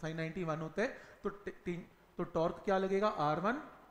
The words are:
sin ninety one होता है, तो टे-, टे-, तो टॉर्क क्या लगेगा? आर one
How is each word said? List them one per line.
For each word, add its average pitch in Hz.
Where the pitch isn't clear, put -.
sin 160
ninety 160
one 156
होता 160
है, 247
तो 202
टे-, -
टे-, 175
तो 175
टॉर्क 170
क्या 190
लगेगा? 196
आर 156
one 240